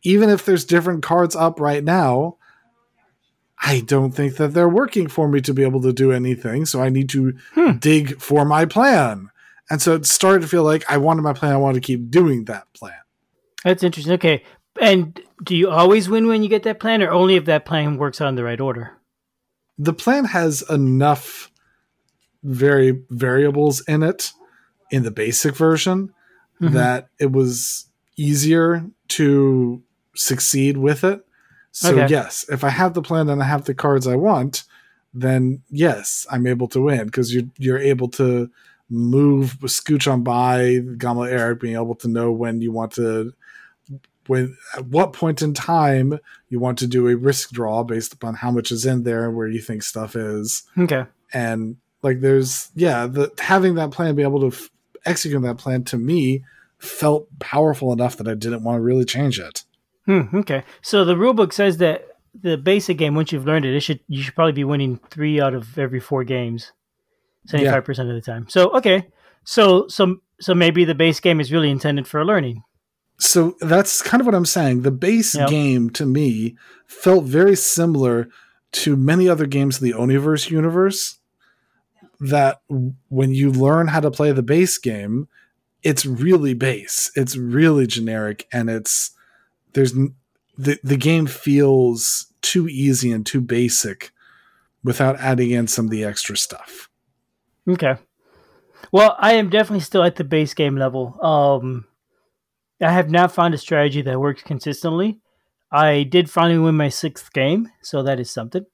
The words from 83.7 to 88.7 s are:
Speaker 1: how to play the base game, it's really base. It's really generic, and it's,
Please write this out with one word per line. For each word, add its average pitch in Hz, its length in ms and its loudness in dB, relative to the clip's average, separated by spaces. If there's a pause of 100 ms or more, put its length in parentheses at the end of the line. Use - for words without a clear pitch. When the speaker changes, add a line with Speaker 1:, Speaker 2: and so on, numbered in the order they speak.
Speaker 1:
how 156 120 0
to 147 100 0
play 147 220 0
the 131 100 0
base 165 360 0
game, 110 500 -6 (540)
it's 143 240 -2
really 139 480 2
base. 117 600 -4
It's 135 220 -2
really 135 500 2
generic, 110 640 -6
and 117 160 -2
it's, - 440 -4 (600)